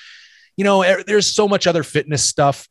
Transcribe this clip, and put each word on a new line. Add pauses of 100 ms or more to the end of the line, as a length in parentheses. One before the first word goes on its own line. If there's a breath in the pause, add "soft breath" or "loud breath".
(580 loud breath)
you
know,
er,
there's
so
much
other
fitness
stuff